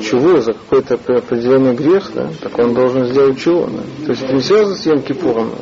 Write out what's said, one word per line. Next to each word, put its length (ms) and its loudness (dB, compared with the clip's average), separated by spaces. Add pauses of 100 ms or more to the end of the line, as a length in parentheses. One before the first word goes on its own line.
чего 400 2
за 120 -2
какой-то 420 -2
опре-, 220 -2
определенный 580 2
грех, 380 0
да, 160 -6 (120)
так 180 -8
он 140 2
должен 340 2
сделать 320 2
чего, 260 0
да. 160 -8 (240)
То 60 -4
есть 120 -4
это 100 -2
не 80 2
связано 340 2
с 100 -12
Йом-Кипуром, 760 -2